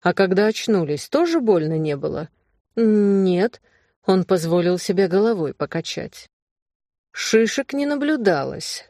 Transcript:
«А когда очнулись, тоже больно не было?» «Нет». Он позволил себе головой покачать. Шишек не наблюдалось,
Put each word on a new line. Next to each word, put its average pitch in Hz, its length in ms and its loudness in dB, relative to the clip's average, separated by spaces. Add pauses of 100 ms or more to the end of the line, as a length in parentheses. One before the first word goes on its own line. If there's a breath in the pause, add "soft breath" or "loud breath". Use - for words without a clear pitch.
«А 180 120 0
когда 190 340 2
очнулись, 175 600 -2
тоже 330 320 2
больно 165 380 2
не 151 180 -2
было?» 151 320 -6 (480)
«Нет». 202 840 2 (480)
Он 190 160 4
позволил 175 540 2
себе 190 280 0
головой 190 460 0
покачать. - 800 -10 (800)
Шишек 226 640 0
не 285 100 -2
наблюдалось, 247 1040 -2